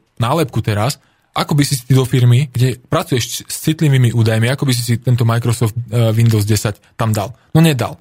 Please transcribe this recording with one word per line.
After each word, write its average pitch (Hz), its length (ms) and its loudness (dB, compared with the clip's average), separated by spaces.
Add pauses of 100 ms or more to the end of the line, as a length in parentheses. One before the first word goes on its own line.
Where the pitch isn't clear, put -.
(160)
nálepku 123 460 -2
teraz, 107 360 -2 (360)
ako - 180 -4
by 143 120 2
si 139 120 -2
si - 160 -4
do 131 140 4
firmy, 123 420 2
kde 123 340 -2
pracuješ - 600 -4
s - 160 -14
citlivými 143 500 2
údajmi, 113 380 0
ako 139 160 -2
by 135 80 -2
si 120 100 -2
si 117 140 -2
tento 120 300 0
Microsoft, 117 580 0
e, 113 300 0
Windows 110 340 2
desať 107 320 -2 (160)
tam 113 160 -2
dal? 104 240 -6 (160)
No 160 80 2
nedal. 135 420 0